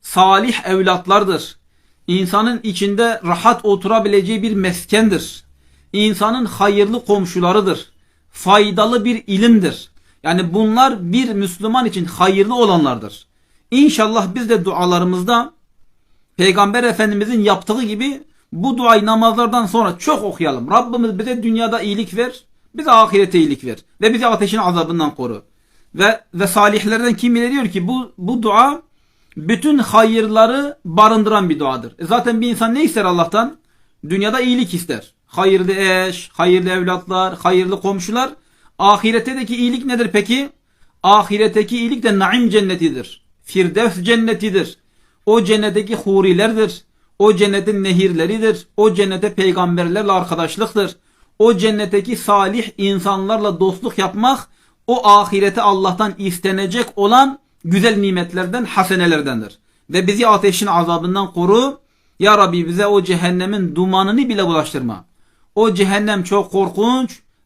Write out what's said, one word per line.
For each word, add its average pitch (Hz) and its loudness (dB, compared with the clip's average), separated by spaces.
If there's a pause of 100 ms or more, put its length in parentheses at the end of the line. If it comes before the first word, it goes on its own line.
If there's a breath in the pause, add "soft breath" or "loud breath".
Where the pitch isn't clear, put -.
Salih 196 2
evlatlardır. 185 0 (480)
İnsanın 202 0
içinde 202 -2
rahat 196 0
oturabileceği 202 0
bir 214 -2
meskendir. 196 -2 (480)
İnsanın 214 0
hayırlı 208 0
komşularıdır. 185 0 (380)
Faydalı 208 0
bir 233 -2
ilimdir. 202 2 (320)
Yani 175 -2
bunlar 220 0
bir 240 0
Müslüman 208 -2
için 185 -4
hayırlı 190 0
olanlardır. 147 0 (440)
İnşallah 220 2
biz 233 -6
de 208 2
dualarımızda 180 0 (840)
Peygamber 202 2
Efendimizin 214 0
yaptığı 208 0
gibi 247 -6 (300)
bu 247 -4
duayı 233 4
namazlardan 226 2
sonra 185 -2
çok 294 -2
okuyalım. 147 -6
"Rabbimiz 233 0
bize 233 -4
dünyada 226 -2
iyilik 196 -6
ver, 247 -6 (300)
bize 311 -4
ahirete 196 4
iyilik 143 0
ver 117 -10 (220)
ve 220 2
bizi 247 -2
ateşin 208 0
azabından 170 -2
koru." 117 -8 (520)
Ve, 208 0 (140)
ve 180 -2
salihlerden 214 0
kim 240 0
bilir 240 0
diyor 269 -2
ki 175 -4
bu, 254 -6
bu 220 -4
dua 277 2 (540)
bütün 233 0
hayırları 226 2
barındıran 208 2
bir 147 -2
duadır. 131 -6
E 170 -10
zaten 233 0
bir 240 -2
insan 226 -2
ne 294 0
ister 214 0
Allah'tan? 180 0 (520)
Dünyada 208 -2
iyilik 247 -2
ister. 143 -8 (120)
Hayırlı 190 0
eş, 185 -2
hayırlı 180 2
evlatlar, 185 -4
hayırlı 185 0
komşular. 202 -4 (480)
Ahiretteki 226 0
iyilik 240 -2
nedir 240 -2
peki? 233 -2 (520)
Ahiretteki 208 2
iyilik 233 -4
de 208 2
naim 208 2
cennetidir. 175 -2 (180)
Firdevs 180 -2
cennetidir. 214 -2 (480)
O 220 4
cennetteki 208 0
hurilerdir. 196 0 (340)
O 208 4
cennetin 196 0
nehirleridir. 190 0 (100)
O 208 4
cennete 196 -2
peygamberlerle 180 0
arkadaşlıktır. 185 -2 (420)
O 220 6
cennetteki 208 -2
salih 202 0
insanlarla 196 -2
dostluk 190 -2
yapmak, 226 -2 (380)
o 240 2
ahirete 202 4
Allah'tan 190 0
istenecek 190 -4 (100)
olan 254 4 (260)
güzel 180 2
nimetlerden, 185 -2
hasenelerdendir. 165 0 (320)
Ve 180 0
bizi 208 2
ateşin 196 2
azabından 175 -2
koru. 226 0 (380)
Ya 208 4
Rabbi 175 0
bize 185 -2
o 202 2
cehennemin 180 -2
dumanını 190 0
bile 202 0
bulaştırma. 139 -4 (500)
O 214 2
cehennem 202 0
çok 196 -2
korkunç, 208 -2 (240)